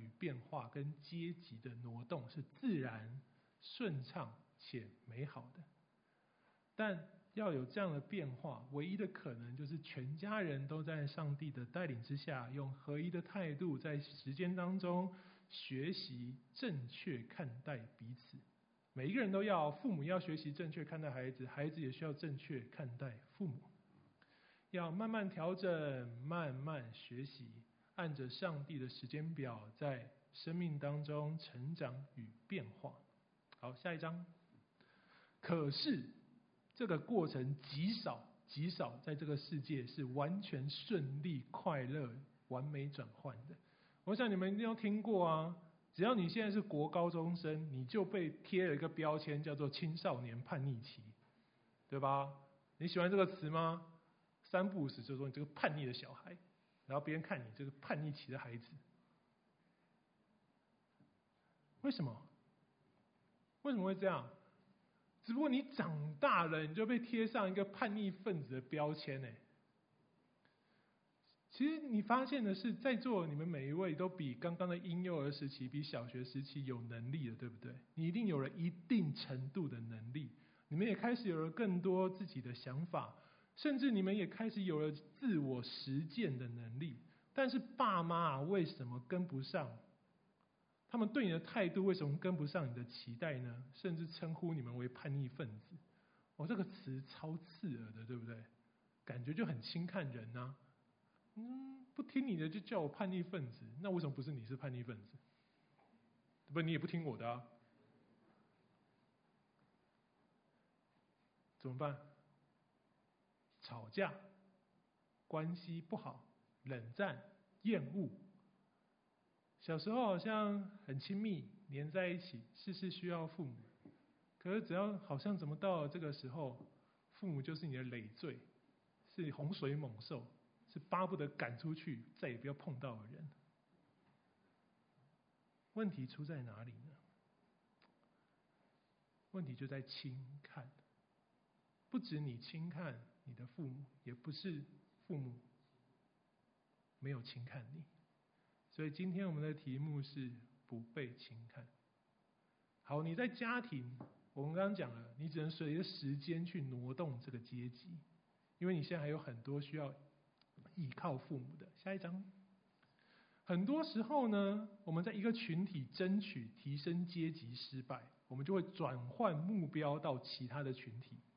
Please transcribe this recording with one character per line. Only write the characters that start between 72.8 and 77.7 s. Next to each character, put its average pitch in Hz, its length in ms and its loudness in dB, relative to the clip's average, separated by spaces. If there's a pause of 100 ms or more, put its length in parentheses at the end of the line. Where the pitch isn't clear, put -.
座 220 300 4
你 151 80 0
们 147 140 0
每 139 220 0
一 143 40 0
位 175 220 2
都 180 120 4
比 156 280 -2
刚 170 200 0
刚 180 140 2
的 175 80 2
婴 180 240 -2
幼 175 180 2
儿 139 120 2
时 139 180 -2
期、 131 180 -6
比 143 140 -2
小 131 260 -4
学 127 160 -6
时 131 200 -4
期 139 220 -4
有 123 160 -2
能 117 300 -4
力 143 180 0
了， 117 60 -4
对 120 140 -6
不 107 80 -10
对？ 123 160 -8 (220)